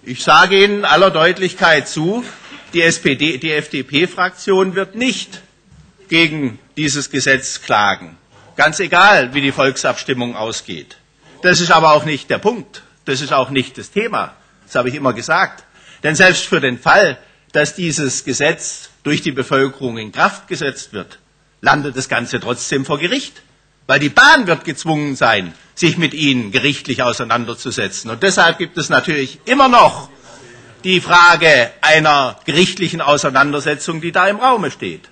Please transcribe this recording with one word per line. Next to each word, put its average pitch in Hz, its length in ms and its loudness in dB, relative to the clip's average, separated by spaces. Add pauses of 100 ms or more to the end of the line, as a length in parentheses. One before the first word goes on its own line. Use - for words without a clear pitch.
Ich 127 200 -12
sage 180 400 6
Ihnen 202 160 2
in 202 60 -4
aller 165 240 4
Deutlichkeit 170 760 0
zu, 190 360 -4 (500)
die 170 100 2
S 165 160 2
P 143 160 0
D, 143 240 -4
die 156 140 -6
F-D-P-Fraktion 180 1200 -2
wird 190 180 -6
nicht - 480 -6 (680)
gegen 156 500 0 (180)
dieses 147 320 -4
Gesetz 131 540 -2
klagen. 98 520 -2 (400)
Ganz 156 240 0
egal, 175 540 4
wie 143 80 -2
die 139 100 0
Volksabstimmung 131 840 -2
ausgeht. 107 600 -10 (460)
Das 180 180 4
ist 170 120 0
aber 160 220 6
auch 151 120 2
nicht 151 240 -6
der 117 80 -2
Punkt. 208 460 -6 (220)
Das 135 160 -4
ist 147 120 -4
auch 131 160 2
nicht 135 300 -6
das 104 100 -16
Thema. 202 440 -4 (340)
Das - 80 -8
habe 127 140 0
ich 127 60 -8
immer 139 180 -2
gesagt. 156 500 -4 (400)
Denn 151 120 0
selbst 185 300 4
für 165 160 0
den 123 160 -2
Fall, 165 400 2 (340)
dass 147 240 0
dieses 156 500 -4
Gesetz 147 640 -4 (140)
durch 151 180 -2
die 160 100 -6
Bevölkerung 131 680 -2
in 107 140 -12
Kraft 196 380 -2
gesetzt 143 420 -8
wird, - 280 -12 (420)
landet 143 340 -2
das 127 140 -8
Ganze 120 320 -4
trotzdem 123 440 -4
vor 147 140 -4
Gericht. 190 420 -6 (460)
Weil 139 120 2
die 147 100 0
Bahn 262 380 6
wird 165 180 -2
gezwungen 151 500 -4
sein, 104 380 0 (220)
sich 160 220 0
mit 165 160 -2
Ihnen 135 380 -2
gerichtlich 135 520 -2
auseinanderzusetzen. 117 1080 -4
Und 117 100 -8
deshalb 185 360 2
gibt 165 200 -8
es 160 120 -6
natürlich 143 560 -2
immer 262 240 4
noch 233 400 4 (720)
die 185 160 2
Frage 165 800 4
einer 147 680 2
gerichtlichen 170 540 -2
Auseinandersetzung, 147 1000 0
die 165 100 -8
da 185 160 2
im 208 100 -2
Raume 226 340 0
steht. - 400 -12